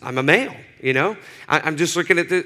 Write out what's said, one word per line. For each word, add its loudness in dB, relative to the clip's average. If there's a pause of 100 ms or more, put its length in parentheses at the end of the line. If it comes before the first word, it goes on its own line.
I'm -6
a 0
male, 2 (260)
you -2
know? 0 (320)
I, 2
I'm -4
just -2
looking 2
at -2
the, -2